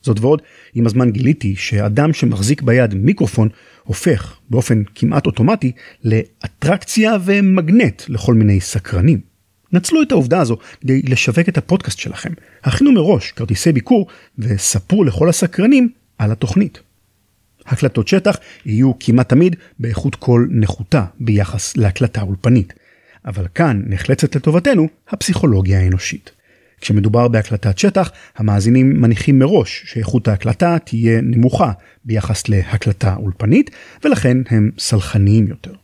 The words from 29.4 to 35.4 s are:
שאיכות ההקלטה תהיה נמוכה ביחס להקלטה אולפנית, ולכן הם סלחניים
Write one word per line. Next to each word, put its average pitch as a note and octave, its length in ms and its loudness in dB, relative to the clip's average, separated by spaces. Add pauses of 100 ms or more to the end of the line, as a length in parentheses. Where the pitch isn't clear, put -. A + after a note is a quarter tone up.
שאיכות A2+ 420 -4
ההקלטה A2+ 560 0
תהיה A2+ 360 0
נמוכה B2 520 0 (320)
ביחס A2 440 -4
להקלטה G2 680 -2
אולפנית, A2+ 540 0 (340)
ולכן C3 340 0 (100)
הם G#2+ 300 2
סלחניים G#2 720 2